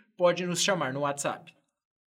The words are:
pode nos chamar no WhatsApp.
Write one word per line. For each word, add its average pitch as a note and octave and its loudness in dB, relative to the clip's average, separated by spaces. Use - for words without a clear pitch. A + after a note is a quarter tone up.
pode F3 2
nos F3 -2
chamar D#3 0
no C#3 -4
WhatsApp. C#3+ -4